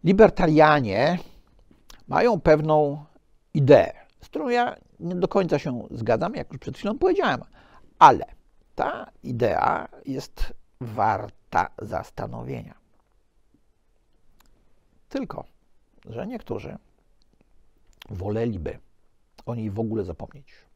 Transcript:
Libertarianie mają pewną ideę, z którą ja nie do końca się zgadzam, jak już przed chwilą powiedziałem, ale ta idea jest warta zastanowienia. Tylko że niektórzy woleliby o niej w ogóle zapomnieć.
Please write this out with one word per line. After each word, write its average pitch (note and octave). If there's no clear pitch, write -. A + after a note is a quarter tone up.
Libertarianie D#3
mają G3+
pewną D3+
ideę, C3+
z -
którą C#4+
ja A#3+
nie F3
do F3+
końca E3
się B2
zgadzam, A#2
jak -
już C#3+
przed -
chwilą G#3+
powiedziałem, E4+
ale C3+
ta -
idea -
jest -
warta A2
zastanowienia. A#2
Tylko -
że A#2+
niektórzy G#3
woleliby G#2
o A#2+
niej A2
w G2+
ogóle A2
zapomnieć. -